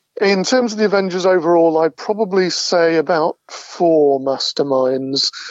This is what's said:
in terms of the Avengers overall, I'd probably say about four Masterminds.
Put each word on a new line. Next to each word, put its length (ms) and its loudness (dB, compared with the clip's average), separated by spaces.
in 240 2
terms 280 0
of 60 -8
the 60 0
Avengers 420 0
overall, 520 2
I'd 180 0
probably 540 -2
say 460 0
about 400 0
four 680 0
Masterminds. 1080 -2